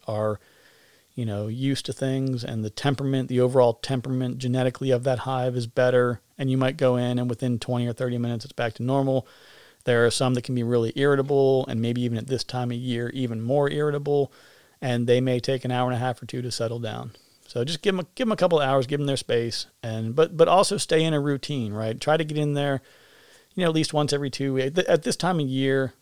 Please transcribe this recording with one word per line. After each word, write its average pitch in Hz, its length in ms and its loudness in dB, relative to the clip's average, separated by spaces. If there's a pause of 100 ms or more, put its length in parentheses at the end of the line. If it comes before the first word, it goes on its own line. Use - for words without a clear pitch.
are, 107 340 -2 (760)
you 120 100 -6
know, 104 240 -4
used 131 380 -4
to - 60 -6
things, 135 520 -2
and 110 200 -6
the 104 60 -6
temperament, 135 580 0
the 123 120 0
overall 123 340 6
temperament 127 640 -4
genetically 127 520 0
of 123 140 2
that 127 160 0
hive 127 360 -2
is 120 100 -4
better. 123 540 2 (160)
And 135 140 -2
you 131 80 2
might 131 180 0
go 127 200 2
in 123 220 0
and 123 120 -2
within 123 280 -2
twenty 120 280 -2
or 120 60 -4
thirty 123 260 -4
minutes, 120 260 -4
it's - 80 -18
back 117 220 -2
to - 80 -8
normal. 135 440 0 (580)
There 120 200 4
are 117 60 6
some 127 240 0
that 120 100 -2
can 131 100 -4
be 120 80 0
really 117 340 2
irritable, 135 680 4
and 120 140 -4
maybe 120 220 0
even 117 160 -2
at - 80 -6
this 127 180 -4
time 123 260 -6
of 120 60 -6
year, 120 340 -4
even 117 300 -4
more 143 300 2
irritable, 143 640 0 (500)
and 120 240 0
they 123 160 6
may 127 180 0
take 131 240 -2
an 127 60 -4
hour 127 200 0
and 123 60 -2
a 120 80 -2
half 127 180 -4
or 120 40 -14
two 123 160 -8
to 123 80 -6
settle 117 280 -4
down. 117 340 -8 (340)
So 123 180 -2
just 160 180 -8
give 196 120 2
'em 185 60 -4
a, 160 140 -6
give 254 140 -2
'em 214 40 2
a 185 40 0
couple 170 240 4
of 135 60 2
hours, 135 200 2
give 143 140 -2
'em 143 60 -2
their 139 100 0
space, 117 500 -2 (160)
and, 113 320 -4
but, 160 220 2
but 165 100 6
also 185 300 4
stay 160 260 0
in 160 100 0
a 147 80 0
routine, 139 520 -4
right? 110 280 -4
Try 156 160 2
to 160 80 0
get 151 140 -6
in 147 160 0
there, 143 260 -2 (720)
you 185 100 0
know, 165 40 4
at 160 60 0
least 160 180 0
once 147 200 2
every 143 180 -2
two 135 240 -2
weeks. 131 220 0
Th-, 185 100 2
at - 160 4
this 247 140 -2
time 170 240 0
of 143 60 0
year 135 560 0